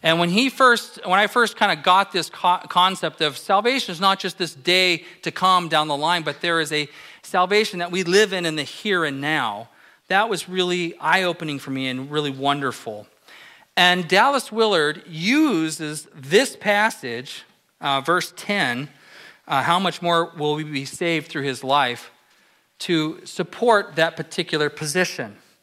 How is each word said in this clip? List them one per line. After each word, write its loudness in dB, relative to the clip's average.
And 2
when 2
he 2
first, 2
when 2
I 4
first 0
kind 2
of -14
got 4
this -4
co-, 0
concept 0
of 0
salvation 0
is -10
not 2
just -8
this -6
day 2
to -6
come 2
down 2
the -2
line, 0
but -6
there 0
is -4
a -2
salvation 0
that -6
we -2
live 4
in, -2
in -2
the -4
here -2
and -4
now, -4
that 2
was -6
really -2
eye-opening 0
for -10
me -4
and -8
really -2
wonderful. -4
And 4
Dallas 4
Willard 0
uses 0
this 2
passage, -2
uh, 0
verse 0
ten, -2
uh, 0
"How 2
much -2
more 0
will -2
we -6
be -8
saved -4
through -6
his -4
life?" 0
to -2
support 0
that 2
particular -2
position. -4